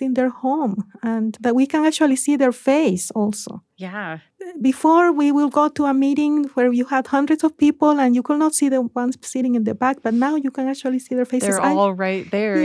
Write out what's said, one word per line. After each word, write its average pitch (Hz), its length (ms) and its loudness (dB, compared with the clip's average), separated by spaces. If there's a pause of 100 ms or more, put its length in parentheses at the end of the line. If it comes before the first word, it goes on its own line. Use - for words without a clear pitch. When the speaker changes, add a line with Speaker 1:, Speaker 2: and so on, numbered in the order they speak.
Speaker 1:
in 262 120 -2
their 254 120 0 (140)
home 269 320 0 (360)
and 220 200 -2 (120)
that 240 160 0
we 269 140 4
can 311 160 0
actually 294 360 2
see 294 180 2
their 254 80 4 (180)
face 269 360 0 (160)
also. 208 300 -4 (260)
Speaker 2:
Yeah. 185 340 -10 (500)
Speaker 1:
Before, 320 500 4 (100)
we 294 100 4
will 285 180 2
go 294 160 2 (120)
to 294 80 0
a 277 80 0
meeting 285 400 0 (220)
where 247 240 2
you 247 60 -2
had 262 220 -2
hundreds 294 360 0
of 311 140 2
people 302 340 4 (100)
and 254 140 4
you 254 120 2
could 294 120 0
not 311 140 2
see 277 160 0
the 262 120 2 (200)
ones 254 160 -4 (160)
sitting 254 220 -2
in 220 140 0
the 214 140 -4
back, 269 220 0
but 226 80 0
now 262 200 0 (120)
you 262 60 -2
can 262 160 -4
actually 262 320 -4
see 254 160 -8
their 247 180 0
faces. 226 160 0
Speaker 3:
They're 190 120 -2
Speaker 1:
I 190 120 2
Speaker 3:
all 196 200 2
right 190 380 -4
there 208 340 -2